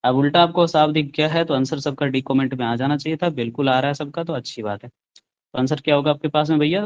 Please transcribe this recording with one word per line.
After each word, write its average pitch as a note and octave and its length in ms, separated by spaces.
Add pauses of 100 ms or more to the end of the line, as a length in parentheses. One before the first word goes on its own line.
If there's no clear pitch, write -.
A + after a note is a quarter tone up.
अब B2+ 120
उल्टा D3 260
आपको E3+ 240
साफ D3+ 240
दिख D3+ 260
गया D#3 120
है E3 160
तो D#3+ 100
answer C3 260
सबका C#3+ 260
डी C3 160
comment C3+ 320
में B2+ 120
आ A#2 100
जाना C#3 200
चाहिए D#3 200
था, F3 140
बिल्कुल B2+ 380
आ B2+ 120
रहा C#3 80
है C#3+ 60
सबका, D3+ 300
तो E3 80
अच्छी B2 300
बात G#2 220
है। A#2+ 40
तो - 680
answer C3 220
क्या D3+ 140
होगा C#3+ 160
आपके D3 180
पास D3+ 220
में D#3+ 80
भैया, E3 280